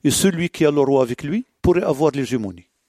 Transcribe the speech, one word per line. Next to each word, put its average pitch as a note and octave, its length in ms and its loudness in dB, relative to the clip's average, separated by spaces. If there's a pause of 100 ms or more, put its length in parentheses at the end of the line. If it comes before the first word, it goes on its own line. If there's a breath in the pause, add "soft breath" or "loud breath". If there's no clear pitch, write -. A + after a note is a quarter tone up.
et D3 60 4
celui E3+ 400 0
qui D#3 160 0
a D3 40 6
le D3 100 0
roi C#3 220 2
avec A#2+ 200 -4
lui F3+ 240 -6 (160)
pourrait F3+ 200 2
avoir D3+ 300 0
l'hégémonie. A2 540 -6 (220)